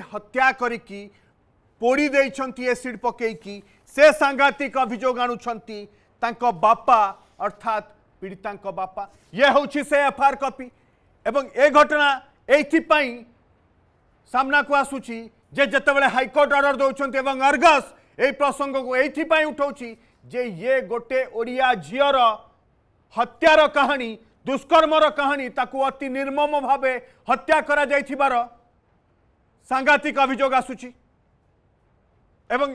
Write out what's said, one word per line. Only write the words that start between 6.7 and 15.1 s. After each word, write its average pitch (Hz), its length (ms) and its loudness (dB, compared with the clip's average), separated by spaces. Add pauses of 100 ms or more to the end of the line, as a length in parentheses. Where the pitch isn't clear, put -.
ଅର୍ଥାତ୍ 214 480 -6 (320)
ପୀଡ଼ିତାଙ୍କ 196 540 -14
ବାପା। 190 300 -10 (300)
ଇଏ 247 160 4
ହେଉଛି 285 360 0
ସେ 294 120 0 (120)
ଏଫ୍ 269 120 -6
ଆଇ 277 60 4
ଆର୍ 269 140 2
କପି। 262 260 -8 (580)
ଏବଂ 269 180 -2 (100)
ଏ 254 160 4
ଘଟଣା 294 400 4 (400)
ଏଇଥିପାଇଁ 302 600 2 (1200)
ସାମ୍ନାକୁ 277 400 2
ଆସୁଛି 269 440 -2 (360)